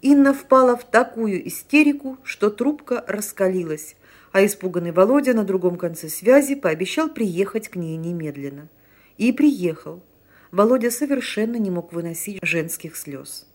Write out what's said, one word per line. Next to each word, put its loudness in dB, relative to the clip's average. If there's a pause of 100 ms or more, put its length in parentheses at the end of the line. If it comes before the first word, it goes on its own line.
Инна 6
впала 4
в -14
такую 0
истерику, 0
что -2
трубка -4
раскалилась, -4 (340)
а 4
испуганный -4
Володя 4
на 2
другом -2
конце -8
связи 2
пообещал -4
приехать -4
к -20
ней -8
немедленно. -10 (500)
И 2
приехал. 0 (520)
Володя 4
совершенно -4
не -2
мог -6
выносить -8
женских -6
слез. -16